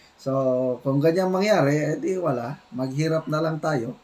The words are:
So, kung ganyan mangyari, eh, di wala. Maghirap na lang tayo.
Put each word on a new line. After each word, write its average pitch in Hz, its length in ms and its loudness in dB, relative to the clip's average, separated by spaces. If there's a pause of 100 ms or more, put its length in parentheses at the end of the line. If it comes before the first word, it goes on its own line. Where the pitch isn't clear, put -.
(140)
So, 127 720 0
kung 139 160 2
ganyan 185 320 2
mangyari, 185 400 4
eh, 151 240 0
di 185 240 -2
wala. 127 320 -2 (160)
Maghirap 143 560 -2
na 156 160 -2
lang 160 160 -2
tayo. 135 460 -4